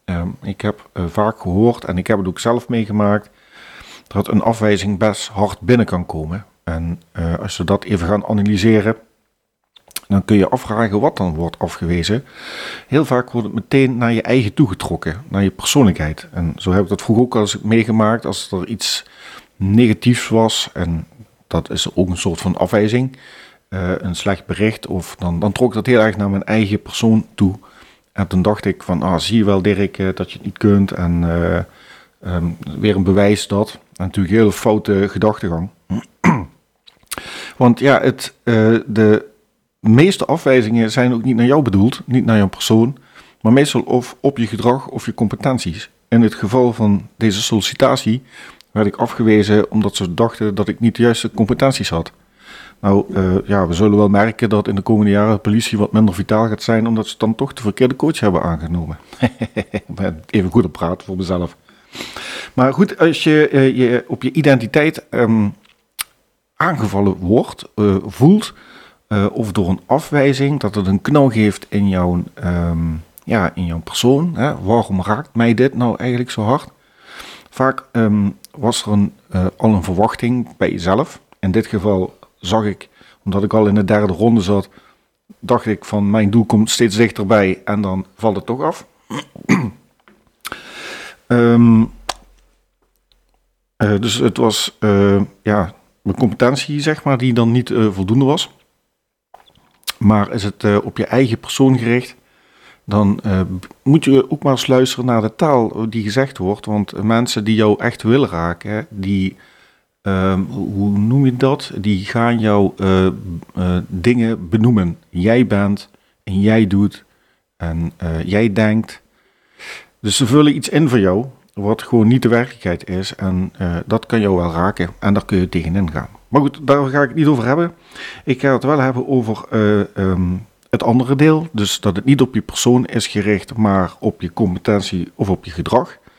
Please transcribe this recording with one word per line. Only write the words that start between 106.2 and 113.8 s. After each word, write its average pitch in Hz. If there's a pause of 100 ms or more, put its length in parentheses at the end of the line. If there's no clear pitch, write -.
wordt. 95
Want 104
mensen 113
die 110
jou 107
echt -
willen 120
raken, 87
hè, 107
die, 95 (640)
ehm, 95
hoe, 101
hoe 101
noem 120
je 123
dat? 135
Die 101
gaan 117
jou, 104
eh, 95
eh, 90 (760)